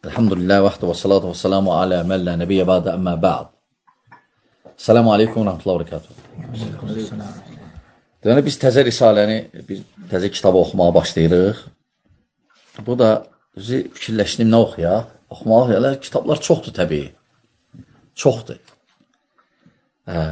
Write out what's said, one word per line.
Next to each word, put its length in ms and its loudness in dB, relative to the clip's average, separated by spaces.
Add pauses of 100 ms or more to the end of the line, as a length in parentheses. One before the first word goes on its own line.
Elhamdülillah, 580 2
vəhdə 240 -2
və 80 -2
salatu 320 0
və 80 -10
salamu 320 0
alə 320 0
mən 240 -4
lə 140 -4
nəbiyyə 260 0
bədə 300 0
əmmə 160 -4 (100)
bə'd. 300 -2 (1200)
Selamu 400 2
aleykum 300 2
və 80 -2
rəhmətullahi 260 -4
və 60 -6
bərəkatuhu. 320 -14 (2000)
Deməli, 220 4
biz 160 -6
təzə 240 4
risaləni, 500 4 (320)
biz 160 -12 (240)
təzə 240 -4
kitabı 300 2
oxumağa 340 2
başlayırıq. 640 2 (1300)
Bu 80 -2
da, 140 6 (420)
bizi 400 -6
fikirləşdim, 560 -2
nə 160 4
oxuyaq? 500 -4 (220)
Oxumağa 240 4
oxuyaq. 480 0
Kitablar 400 -2
çoxdur, 320 -2
təbii. 320 -4 (1040)
Çoxdur. 440 -2 (1500)
Hə. 220 -4